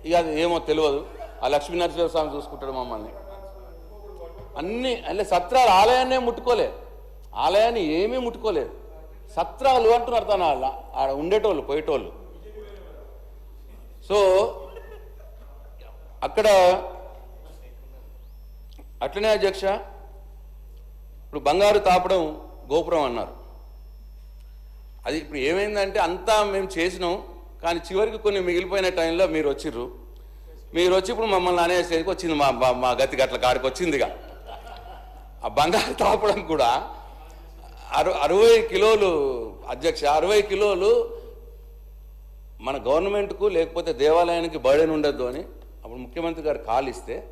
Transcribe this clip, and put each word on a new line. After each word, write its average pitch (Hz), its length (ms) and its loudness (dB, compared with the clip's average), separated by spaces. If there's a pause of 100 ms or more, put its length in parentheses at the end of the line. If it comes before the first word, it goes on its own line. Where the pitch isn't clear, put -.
ఇక 165 140 0
అది 160 100 -4 (140)
ఏమో 170 120 0 (120)
తెలియదు, 151 320 2 (440)
ఆ 127 100 0
లక్ష్మీనరసింహ 170 600 0
స్వామి 156 220 0
చూసుకుంటాడు 135 440 -10
మమ్మల్ని. 110 320 -10 (1500)
అన్ని 233 320 -4 (160)
అంటే 190 240 -4
సత్రాలు 226 480 6
ఆలయాన్నే 254 380 4 (100)
ముట్టుకోలే, 226 400 0 (760)
ఆలయాన్ని 214 380 2 (160)
ఏమీ 233 280 -2
ముట్టుకోలేదు. 185 460 -4 (640)
సత్రాలు 240 600 2
అంటున్నారు 233 360 -2
తన 185 180 2
వాళ్ళ, 131 140 -2 (360)
ఆడ 135 100 0 (120)
ఉండేటోళ్ళు 190 480 0
పోయేటోళ్ళు. 113 400 -2 (2000)
So 202 100 4 (2000)
అక్కడ 214 200 0 (2500)
అట్లనే 208 320 -2
అధ్యక్ష, 190 280 0 (1600)
ఇప్పుడు 147 240 -10
బంగారు 202 400 6
తాపడం 180 340 4 (480)
గోపురం 156 380 0
అన్నారు. 117 260 -6 (1700)
అది 139 160 -4
ఇప్పుడు 147 160 -10 (100)
ఏమైందంటే 202 580 -2
అంతా 185 280 0 (200)
మేము 190 140 -2 (100)
చేసినాం, 180 360 -2 (480)
కానీ 170 160 -2 (100)
చివరికి 214 360 -2
కొన్ని 202 240 0
మిగిలిపోయిన 185 400 0 (100)
టైంలో 165 260 2 (120)
మీరు 151 160 0
వచ్చిర్రు. 127 340 -8 (880)
మీరు 180 220 4
వచ్చి 185 140 -2
ఇప్పుడు 220 220 -2
మమ్మల్ని 180 300 2
అనేసరికి 170 500 0
వచ్చింది 165 280 -4
మా, 135 60 4 (140)
మా, 127 60 4 (160)
మా 123 60 2 (100)
గతి 135 220 0
గట్ల 123 220 -2
కాడికి 127 260 2
వచ్చిందిగా. 143 380 -2 (1400)
ఆ 113 40 -4 (100)
బంగారు 170 440 2
తాపడం 202 380 2 (120)
కూడా 127 180 2 (1300)
అరు-, 170 260 0
అరవై 214 280 8 (180)
కిలోలు 202 380 4 (640)
అధ్యక్ష, 151 300 -4 (140)
అరవై 202 220 4 (120)
కిలోలు 196 400 2 (1700)
మన 139 100 -2 (100)
గవర్నమెంట్కు 196 600 0 (100)
లేకపోతే 165 340 -2 (140)
దేవాలయానికి 165 600 2
బర్డెన్ 156 320 4
ఉండద్దు 143 360 0
అని 151 100 -8 (400)
అప్పుడు 117 240 -14
ముఖ్యమంత్రి 165 420 -8
గారు 135 120 -2 (100)
కాల్ 131 240 0
ఇస్తే - 220 -10 (160)